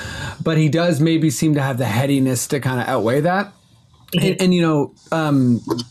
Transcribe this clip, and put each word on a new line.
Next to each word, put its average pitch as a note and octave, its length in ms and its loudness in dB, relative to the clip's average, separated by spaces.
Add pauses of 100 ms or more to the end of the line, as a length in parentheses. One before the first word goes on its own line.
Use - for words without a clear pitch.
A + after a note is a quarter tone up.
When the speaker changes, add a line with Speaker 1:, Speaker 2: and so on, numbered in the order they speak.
(420)
Speaker 1:
but D#3+ 160 0
he D#3 120 4
does E3 320 0
maybe D#3+ 280 2
seem D3+ 260 0
to C#3+ 60 0
have C3+ 160 -2
the B2+ 100 -2
headiness C3 600 0
to C#3 140 -4
kinda B2 280 -2
outweigh B2 300 0
that. F3+ 280 0 (640)
Speaker 2:
Mm-hmm. F3 120 0
Speaker 1:
And, F#3 180 0
and, F3+ 100 4
you F3 80 2
know, D3+ 320 0 (180)
um, C#3 480 2 (320)